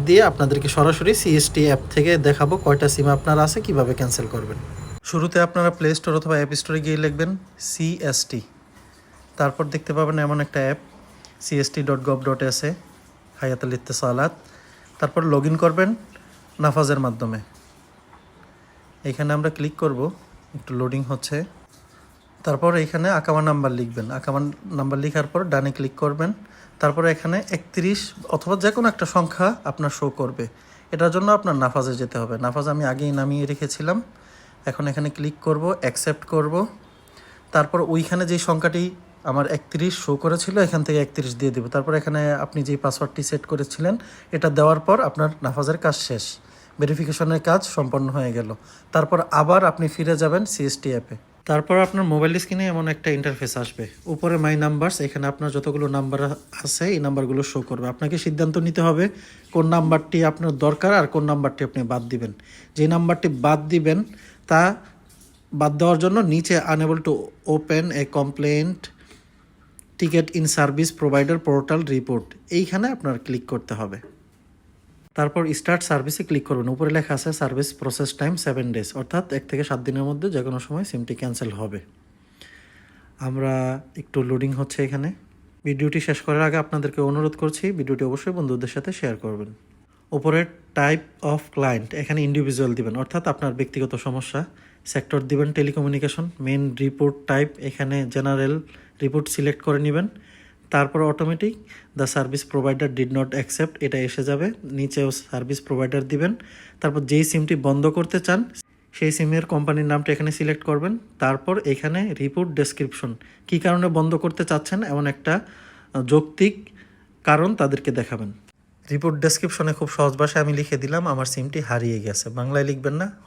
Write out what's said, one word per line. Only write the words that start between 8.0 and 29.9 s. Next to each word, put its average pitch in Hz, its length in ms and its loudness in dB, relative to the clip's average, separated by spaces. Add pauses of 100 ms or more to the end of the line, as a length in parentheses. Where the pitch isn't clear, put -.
তারপর 143 280 0
দেখতে 156 280 -6
পাবেন 156 260 2
এমন 147 220 0
একটা 143 180 -4
অ্যাপ 135 180 0 (640)
সিএসটি 143 420 -2
ডট 131 220 0
গভ 131 180 0
ডট 135 200 0
এস 131 200 -2
এ, 151 100 -2 (680)
হায়াতুল 127 320 -2
ইত্তেসালাত। 127 580 -2 (680)
তারপর 156 240 0
log 147 240 2
in 160 100 2
করবেন 185 380 2 (640)
নাফাজের 143 400 2
মাধ্যমে। 113 400 -2 (1600)
এখানে 147 300 -2
আমরা 151 160 2
ক্লিক 151 260 -4
করব, 147 360 0 (440)
একটু - 180 -10
লোডিং 127 300 -2
হচ্ছে। 139 400 -4 (1000)
তারপর 165 320 2
এখানে 160 340 2
আকামা 156 320 2
নাম্বার 147 300 2
লিখবেন। 117 400 -4
আকামা 139 400 -2 (140)
নাম্বার 139 340 -2
লেখার 147 280 -2
পর 175 160 -2
ডানে 139 280 0
ক্লিক 135 260 -6
করবেন। 151 360 0 (460)
তারপর 151 260 2
এখানে 165 460 0
একত্রিশ 185 600 -2 (180)
অথবা 175 260 0
যে 202 160 2
কোনো 233 160 0
একটা 190 180 0
সংখ্যা 180 500 2 (100)
আপনার 147 240 -4
শো 143 200 -4